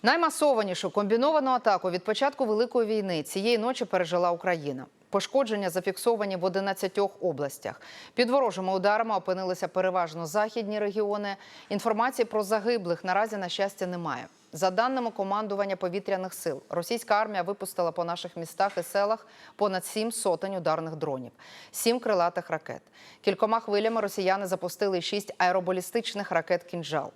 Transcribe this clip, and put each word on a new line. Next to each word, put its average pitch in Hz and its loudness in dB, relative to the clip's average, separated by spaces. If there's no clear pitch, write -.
Наймасованішу 254 2
комбіновану 262 2
атаку 208 2
від 175 -2
початку 269 0
Великої 226 2
війни 196 0
цієї 220 2
ночі 233 -2
пережила 175 2
Україна. 160 -2
Пошкодження 208 0
зафіксовані 196 0
в 170 -4
одинадцятьох 196 0
областях. 143 -4
Під 240 2
ворожими 190 0
ударами 208 2
опинилися 185 -2
переважно 175 0
західні 214 -2
регіони. 208 -2
Інформації 226 2
про 214 0
загиблих 202 0
наразі, 208 2
на 180 -4
щастя, 196 -2
немає. 165 -4
За 185 2
даними 240 0
командування 196 -2
повітряних 185 -2
сил, 139 -6
російська 208 0
армія 208 0
випустила 180 -2
по 170 -4
наших 170 -6
містах 190 -2
і 175 -2
селах 202 0
понад 190 0
сім 220 -2
сотень 190 0
ударних 160 0
дронів, 135 -4
сім 240 2
крилатих 180 2
ракет. - -6
Кількома 214 2
хвилями 220 2
росіяни 196 0
запустили 185 0
шість 202 -4
аеробалістичних 185 0
ракет 170 0
"Кінжал". 156 -4